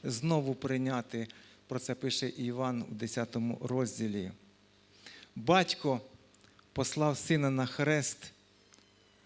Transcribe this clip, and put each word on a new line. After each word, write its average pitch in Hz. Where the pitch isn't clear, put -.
знову 135
прийняти". 127
Про 127
це 123
пише 131
Іван 123
у -
десятому 117
розділі. 110
Батько 143
послав 143
сина 147
на 131
хрест, 147